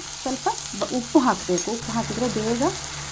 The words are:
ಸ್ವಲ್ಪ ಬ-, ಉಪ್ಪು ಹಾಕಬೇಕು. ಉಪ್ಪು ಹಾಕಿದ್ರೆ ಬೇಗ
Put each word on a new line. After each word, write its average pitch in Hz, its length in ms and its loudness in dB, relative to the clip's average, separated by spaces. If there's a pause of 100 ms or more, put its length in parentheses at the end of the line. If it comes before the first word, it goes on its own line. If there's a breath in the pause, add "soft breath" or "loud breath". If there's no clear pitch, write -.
(220)
ಸ್ವಲ್ಪ 262 260 -2 (320)
ಬ-, - 160 -2
ಉಪ್ಪು 247 220 4
ಹಾಕಬೇಕು. 208 520 4
ಉಪ್ಪು 233 220 -4
ಹಾಕಿದ್ರೆ 226 360 0
ಬೇಗ 233 340 0 (500)